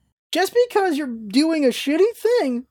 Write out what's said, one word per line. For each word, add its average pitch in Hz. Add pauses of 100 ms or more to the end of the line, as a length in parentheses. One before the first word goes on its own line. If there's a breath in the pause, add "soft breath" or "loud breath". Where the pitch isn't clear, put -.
(320)
Just 359 (140)
because 381
you're 294
doing 247
a 254
shitty 339
thing 302